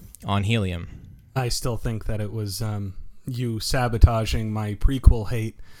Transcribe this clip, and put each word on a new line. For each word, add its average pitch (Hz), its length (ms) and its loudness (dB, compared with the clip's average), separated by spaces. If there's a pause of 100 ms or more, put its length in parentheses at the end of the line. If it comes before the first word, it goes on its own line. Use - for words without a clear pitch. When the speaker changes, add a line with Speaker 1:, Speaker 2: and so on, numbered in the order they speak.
(240)
Speaker 1:
on 101 200 0
helium. 95 440 0 (480)
Speaker 2:
I 123 120 0
still 117 280 0
think 113 300 -4
that 107 140 -2
it 104 120 -4
was, 107 300 -6
um, 101 320 -4 (320)
you 117 340 -4
sabotaging 113 920 4
my 104 220 -4
prequel 117 540 4
hate 110 280 -2 (240)